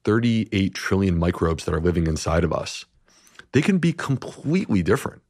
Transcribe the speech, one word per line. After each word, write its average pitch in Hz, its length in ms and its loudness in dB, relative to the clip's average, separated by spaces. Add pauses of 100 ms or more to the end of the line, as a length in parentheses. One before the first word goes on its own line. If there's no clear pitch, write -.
thirty-eight 107 680 2
trillion 95 460 0
microbes 85 480 0
that 82 80 -2
are 78 60 -2
living 85 260 2
inside 80 360 0
of 78 120 0
us, - 320 -8 (680)
they 120 80 4
can 190 160 2
be 165 160 2
completely 135 880 -2
different. - 460 -2